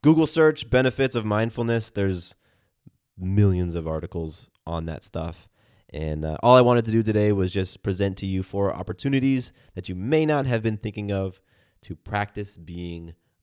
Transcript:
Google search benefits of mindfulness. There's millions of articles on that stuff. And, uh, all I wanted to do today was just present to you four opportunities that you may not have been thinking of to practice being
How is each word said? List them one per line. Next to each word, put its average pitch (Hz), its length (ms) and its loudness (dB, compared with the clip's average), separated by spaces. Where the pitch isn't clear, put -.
Google 156 240 6
search 156 420 2
benefits 131 460 2
of 113 100 -2
mindfulness. 113 640 -2
There's 95 440 -2
millions 92 600 2
of 82 100 -4
articles 80 640 -6
on 82 200 -6
that 82 180 -8
stuff. - 440 -10
And, 78 340 -6
uh, 78 180 -4
all 123 140 8
I 127 60 10
wanted 120 240 4
to 113 40 -4
do 113 120 4
today 104 300 2
was 92 200 0
just 95 320 -4
present 98 340 -2
to - 80 -8
you 95 160 -2
four 98 320 -2
opportunities 131 760 -2
that 90 140 -10
you 92 60 -8
may 139 320 0
not 147 200 0
have 117 160 0
been 110 160 -2
thinking 104 340 -6
of 95 280 -4
to - 120 -12
practice 104 640 -8
being 85 560 -12